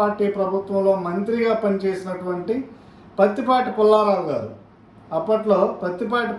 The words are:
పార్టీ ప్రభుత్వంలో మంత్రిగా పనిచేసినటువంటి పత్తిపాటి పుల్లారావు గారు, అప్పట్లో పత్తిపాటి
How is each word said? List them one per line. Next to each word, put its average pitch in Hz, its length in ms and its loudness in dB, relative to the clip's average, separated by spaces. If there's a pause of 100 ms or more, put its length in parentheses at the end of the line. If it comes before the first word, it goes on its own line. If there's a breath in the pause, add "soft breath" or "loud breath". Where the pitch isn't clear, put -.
పార్టీ 208 260 0 (100)
ప్రభుత్వంలో 196 560 0 (140)
మంత్రిగా 220 480 0 (100)
పనిచేసినటువంటి 185 920 -2 (640 loud breath)
పత్తిపాటి 240 580 2
పుల్లారావు 214 520 4
గారు, 123 200 -4 (680)
అప్పట్లో 208 400 2 (220)
పత్తిపాటి 208 600 -4